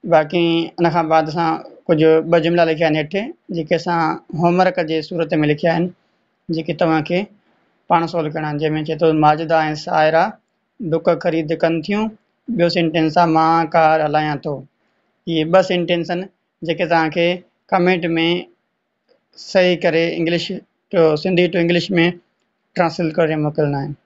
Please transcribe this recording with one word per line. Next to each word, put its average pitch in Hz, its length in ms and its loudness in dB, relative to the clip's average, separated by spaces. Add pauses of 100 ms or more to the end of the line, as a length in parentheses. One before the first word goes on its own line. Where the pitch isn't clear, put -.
باقي 165 400 2 (240)
ان - 220 -2
کان 165 180 0
بعد 160 200 4
اسان 165 220 -2 (320)
ڪجهه 160 380 4
ٻه 170 180 2
جملا 170 260 2
لکيا 160 220 0
آهن 156 100 2
هيٺ، 156 180 -4 (360)
جيڪي 170 240 -2
اسان 165 260 -2 (340)
هوم 175 260 2
ورڪ 185 220 2
جي 160 200 -2
صورت ۾ 160 280 -6 (160)
لکيا 151 260 0
آهن، 170 120 0 (640)
جيڪي 165 260 -4
توهان 160 280 0
کي 175 160 -2 (720)
پاڻ 170 160 4
سالو 160 240 -4
ڪرڻا 156 180 -6
آهن، 147 100 -4
جنهن ۾ 156 160 0 (100)
چئي 156 120 -6
ٿو، 165 160 0
"ماجده ۽ 156 440 2 (180)
سائرا 156 500 2 (560)
بڪ 165 260 -2 (140)
خريد 160 280 -2 (100)
ڪن 165 240 0
ٿيون." 202 200 -2 (460)
ٻيو 175 200 0
سينٽينس 160 500 0
آهي، 170 120 4
"مان 160 240 2 (120)
ڪار 160 340 2
هلايان 151 380 -2
ٿو." 147 160 -6 (720)
اهي 165 180 -2
ٻه 175 180 4
سينٽينس 175 480 -2
آهن، 175 100 -4 (420)
جيڪي 170 240 -4
توهان 160 240 2
کي 170 160 0 (420)
ڪمينٽ ۾ 180 340 2 (1400)
صحيح 180 380 0
ڪري 165 280 0 (100)
انگلش 165 300 -2 (480)
ٽو، 175 100 2 (140)
سنڌي 151 320 2
ٽو - 100 -2
انگلش ۾ 170 280 0 (880)
ٽرانسليٽ 165 380 -2
ڪري 156 220 0
موڪلڻا 147 420 -2
آهن. 143 140 -6 (140)